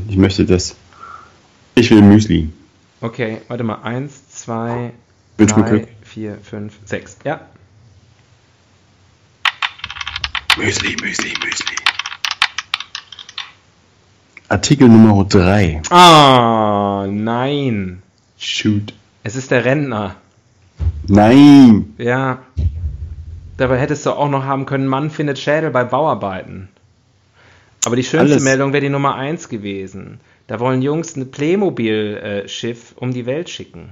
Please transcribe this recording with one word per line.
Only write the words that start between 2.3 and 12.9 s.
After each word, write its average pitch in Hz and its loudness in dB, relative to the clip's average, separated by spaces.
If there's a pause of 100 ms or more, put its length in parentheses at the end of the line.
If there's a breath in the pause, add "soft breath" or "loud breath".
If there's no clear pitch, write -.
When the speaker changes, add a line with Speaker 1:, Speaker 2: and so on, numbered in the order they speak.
Speaker 2:
Okay, 113 -8 (100)
warte 120 -8
mal. 107 -6
Eins, 131 -12
zwei, 117 -10 (440)
Speaker 1:
Willst 107 2
du 107 4
Speaker 2:
drei, 113 -4
Speaker 1:
Glück? 107 0 (160)
Speaker 2:
vier, 104 -14
fünf, 107 -14 (100)
sechs. - -12
Ja. 151 -8 (3250)
Speaker 1:
Müsli, - -4
Müsli, - -8 (120)
Müsli. - -8 (2750)